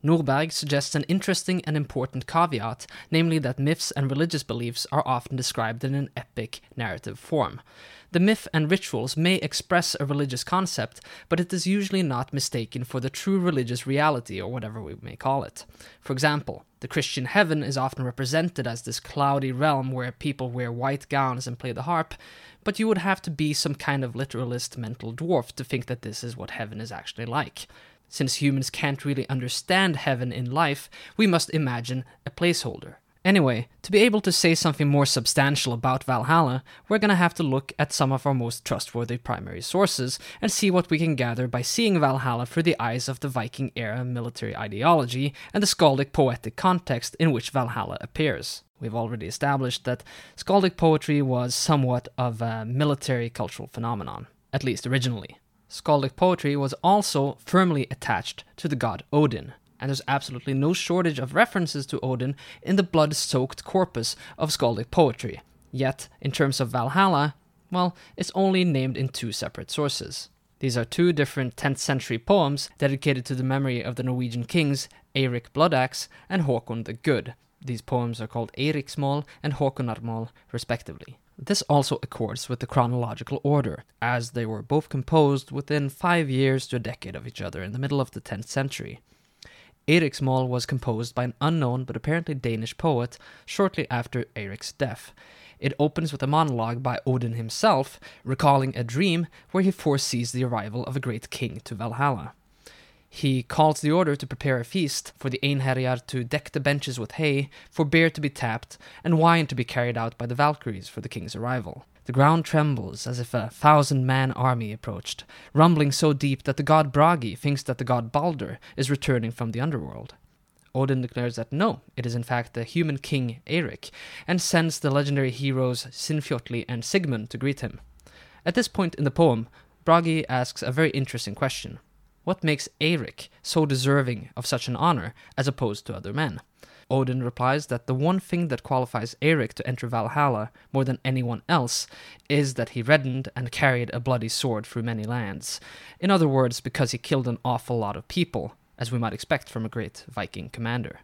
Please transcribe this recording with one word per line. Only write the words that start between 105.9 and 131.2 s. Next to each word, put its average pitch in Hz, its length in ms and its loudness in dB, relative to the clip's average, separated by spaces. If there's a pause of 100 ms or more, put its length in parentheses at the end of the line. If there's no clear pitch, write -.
to 127 160 -4
deck 131 280 -6
the 151 100 -2
benches 139 360 0
with 110 160 -6
hay, 143 360 0 (200)
for - 140 0
beer 165 260 6
to 156 120 -6
be 147 80 -2
tapped, - 480 -4 (260)
and 160 160 4
wine 165 280 6
to 135 80 -6
be 120 100 -2
carried 120 320 -2
out 113 200 -4
by 120 80 -6
the 120 100 -6
Valkyries 127 520 0
for - 140 -12
the 113 80 -8
king's - 260 -10
arrival. 120 500 -6 (200)
The 123 80 -6
ground 151 320 6
trembles 147 600 0
as 123 140 -4
if 120 140 -6
a 110 160 -2
thousand-man 135 800 6
army 120 400 0
approached, - 540 -10 (280)
rumbling 151 380 8
so 151 220 4
deep 135 300 0
that 135 120 -2
the 147 80 -2
god 151 300 4
Bragi 143 420 4
thinks 143 280 -2
that 127 160 -4
the 135 40 -2
god 120 300 0
Balder 147 460 -2 (180)
is 135 120 -2
returning 123 420 0
from 117 200 -4
the 113 80 -4
underworld. 120 560 -6 (580)
Odin 131 280 2
declares 123 340 -4
that 113 160 -8
no, 190 300 0 (160)
it 123 80 -4
is 120 100 -2
in 117 80 -2
fact 120 300 -2
the 117 100 -4
human 156 340 -2
king 127 480 -4
Eirik, - 460 -4 (340)
and 175 160 0
sends 165 380 2
the 147 100 0
legendary 139 420 2
heroes 127 560 -2
Sinfjotli 123 800 -4
and 117 160 -6
Sigmund 131 460 0
to 123 60 -10
greet 135 220 -2
him. - 220 -8 (640)
At 170 100 0
this 240 140 2
point 180 260 0
in 147 80 -2
the 135 80 2
poem, 120 380 4 (340)
Bragi 165 460 4
asks 127 340 -2
a 123 80 -2
very 147 200 4
interesting 123 440 -4